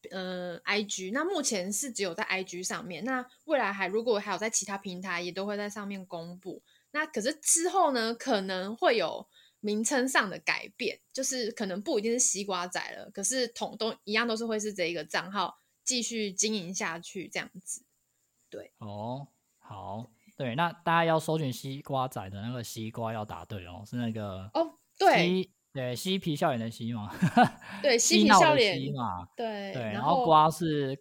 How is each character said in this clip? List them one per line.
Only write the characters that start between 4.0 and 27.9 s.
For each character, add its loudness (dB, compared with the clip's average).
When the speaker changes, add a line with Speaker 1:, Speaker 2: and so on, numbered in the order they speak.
Speaker 1:
果 2
还 -4
有 -2
在 -2
其 -2
他 -6
平 -8
台， -4
也 -4
都 -6
会 -2
在 -4
上 -10
面 -8
公 -10
布。 -12
那 0
可 -4
是 -2
之 2
后 4
呢， 0
可 0
能 -4
会 4
有 -2
名 0
称 2
上 2
的 -8
改 -2
变， -4
就 -4
是 -2
可 -4
能 -4
不 0
一 0
定 0
是 2
西 2
瓜 -2
仔 -4
了， -14
可 -8
是 0
同-， -6
都 -2
一 -4
样 4
都 0
是 -4
会 -2
是 -4
这 -2
一 -2
个 -4
账 -4
号 -2
继 -2
续 -2
经 0
营 -4
下 -4
去 -10
这 -6
样 -6
子。 -10
对。 -16
Speaker 2:
哦， -8
好。 -12
对， -4
那 0
大 -2
家 4
要 4
搜 0
寻 0
西 -8
瓜 -2
仔 -8
的 -10
那 -6
个 -6
西 -8
瓜 -4
要 -4
打 -10
对 -10
哦， -12
是 -8
那 0
个 -6
Speaker 1:
哦， 0
对。 8
Speaker 2:
嬉-， 4
对， -2
嬉 -2
皮 0
笑 2
脸 2
的 -4
嬉 -8
嘛。 -8
Speaker 1:
对， 6